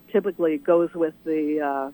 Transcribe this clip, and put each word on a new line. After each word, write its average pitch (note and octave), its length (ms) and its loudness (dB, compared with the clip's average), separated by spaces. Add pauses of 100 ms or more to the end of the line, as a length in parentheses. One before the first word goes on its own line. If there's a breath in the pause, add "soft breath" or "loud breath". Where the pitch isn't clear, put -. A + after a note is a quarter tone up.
(100)
typically F3 480 0
goes E3+ 360 2
with D#3+ 200 -2 (100)
the, D#3 360 -2
uh, C#3 320 -4